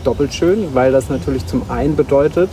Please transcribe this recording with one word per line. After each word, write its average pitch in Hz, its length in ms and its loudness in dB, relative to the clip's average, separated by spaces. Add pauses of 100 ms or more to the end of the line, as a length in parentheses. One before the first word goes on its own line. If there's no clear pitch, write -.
doppelt 135 300 0
schön, 185 400 0
weil 131 180 4
das 131 180 2
natürlich 131 360 -4
zum 123 240 -4
einen 139 260 -2
bedeutet, 147 580 2